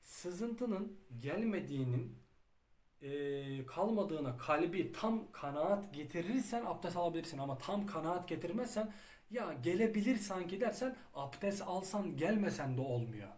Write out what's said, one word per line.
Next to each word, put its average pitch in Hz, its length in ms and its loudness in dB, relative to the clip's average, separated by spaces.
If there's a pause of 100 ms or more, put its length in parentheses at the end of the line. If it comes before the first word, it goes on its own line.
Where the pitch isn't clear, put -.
sızıntının 208 960 -2 (180)
gelmediğinin, 139 1000 0 (840)
e, 139 640 -4
kalmadığına 165 720 0
kalbi 165 540 2
tam 226 400 0
kanaat 156 640 0
getirirsen 190 720 0
abdest 180 320 -2
alabilirsin 165 400 0
ama 139 200 -2
tam 202 280 -2
kanaat 170 420 0
getirmezsen, 214 680 -2 (380)
"Ya 208 220 -2
gelebilir 208 640 4
sanki." 185 440 -2
dersen 247 340 0 (180)
abdest 170 480 -2
alsan 185 560 0
gelmesen 165 600 2
de - 40 2
olmuyor. 110 560 -2